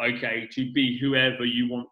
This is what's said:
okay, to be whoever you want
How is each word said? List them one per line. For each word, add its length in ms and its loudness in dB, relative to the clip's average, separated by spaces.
okay, 500 -2
to 200 -4
be 280 2
whoever 440 2
you 240 0
want 240 -6